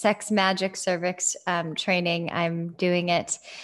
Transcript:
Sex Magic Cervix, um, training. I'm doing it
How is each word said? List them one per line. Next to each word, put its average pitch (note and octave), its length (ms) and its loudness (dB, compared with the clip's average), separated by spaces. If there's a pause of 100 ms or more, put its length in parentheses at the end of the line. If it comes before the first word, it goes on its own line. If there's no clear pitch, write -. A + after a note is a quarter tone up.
Sex G#3 300 0
Magic F#3+ 440 2
Cervix, F3+ 600 -2 (100)
um, E3+ 280 -2
training. F3 580 0
I'm E3+ 400 -2
doing F3 380 2
it - 280 0 (260)